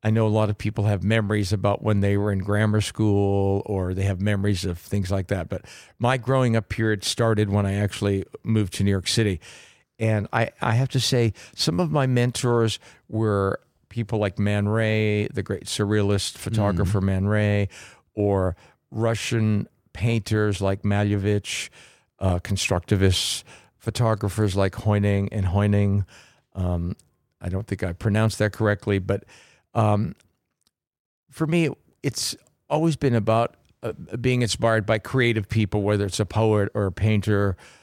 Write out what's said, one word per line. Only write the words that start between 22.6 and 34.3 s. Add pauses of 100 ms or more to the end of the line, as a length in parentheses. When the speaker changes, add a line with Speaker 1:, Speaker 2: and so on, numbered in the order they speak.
Speaker 1:
photographers
like
Hoyning
and
Hoyning. (500)
Um, (440)
I
don't
think
I
pronounced
that
correctly,
but, (500)
um, (1120)
for
me, (340)
it's (340)
always
been
about, (260)
uh, (280)
being